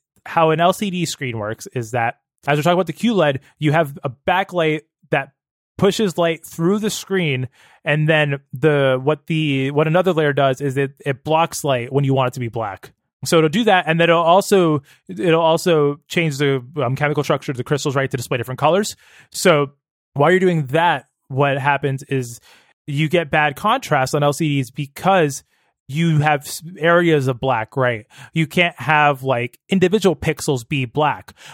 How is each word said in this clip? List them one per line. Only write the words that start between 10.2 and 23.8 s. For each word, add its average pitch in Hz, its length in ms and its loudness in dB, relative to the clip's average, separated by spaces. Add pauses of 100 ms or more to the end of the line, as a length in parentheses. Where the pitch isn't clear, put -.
does 135 260 0
is 139 160 -4
it, 139 160 -2 (140)
it 135 180 -4
blocks 160 400 0
light 127 280 -2
when 139 120 2
you 135 80 2
want 131 160 0
it 123 60 -10
to 131 60 -10
be 123 80 -4
black. 104 440 -8 (320)
So 165 140 4
it'll 160 100 4
do 196 160 0
that, 185 220 4
and 160 120 0
then 165 120 4
it'll 170 120 4
also, 170 600 4 (260)
it'll 175 320 0
also 160 680 2
change 160 300 -2
the, 139 240 0 (140)
um, 131 200 -2
chemical 147 260 -4
structure 147 300 -2
of 127 40 -8
the 123 80 -6
crystals, 139 320 -2
right, 135 140 -2
to - 80 -6
display 127 180 -6
different 120 220 -8
colors. 175 380 0 (340)
So 147 420 2 (400)
while 143 180 2
you're 185 100 4
doing 175 260 0
that, 156 400 0 (220)
what 139 280 0
happens 139 460 -2
is 127 360 -6 (500)
you 147 200 0
get 165 220 0
bad 151 240 2
contrast 156 580 0